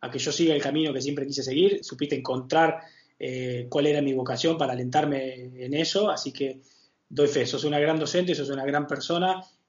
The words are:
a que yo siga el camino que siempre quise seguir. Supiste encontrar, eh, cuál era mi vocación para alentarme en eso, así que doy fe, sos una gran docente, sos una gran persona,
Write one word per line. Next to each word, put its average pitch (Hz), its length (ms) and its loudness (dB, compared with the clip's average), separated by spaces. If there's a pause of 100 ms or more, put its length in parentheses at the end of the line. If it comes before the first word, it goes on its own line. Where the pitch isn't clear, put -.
a 123 100 -8
que 131 80 -6
yo 143 140 -2
siga 160 220 4
el 143 80 2
camino 147 300 0
que 127 100 -4
siempre 143 240 -4
quise 139 160 -4
seguir. 160 420 2
Supiste 143 320 -4
encontrar, 131 640 2 (380)
eh, 127 500 -6
cuál 147 180 2
era 147 160 2
mi 139 100 0
vocación 131 460 0
para 131 140 0
alentarme 127 920 -2
en 135 100 -2
eso, 165 360 2
así 131 220 -4
que 135 280 -4 (480)
doy 143 200 4
fe, 143 180 2
sos 127 180 -4
una 147 140 2
gran 156 200 4
docente, 175 360 2
sos 139 160 -4
una 135 140 -4
gran 143 220 0
persona, 180 560 0 (260)